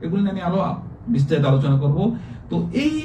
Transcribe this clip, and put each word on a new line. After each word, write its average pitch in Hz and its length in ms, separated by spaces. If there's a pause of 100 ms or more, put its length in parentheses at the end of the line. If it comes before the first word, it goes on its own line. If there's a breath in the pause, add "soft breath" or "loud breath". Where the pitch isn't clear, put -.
এগুলো 196 200
নিয়ে 196 100
আমি 190 100
আরো 175 340 (320)
বিস্তারিত 139 380
আলোচনা 135 320
করব। 185 380 (340 loud breath)
তো 170 240
এই 302 320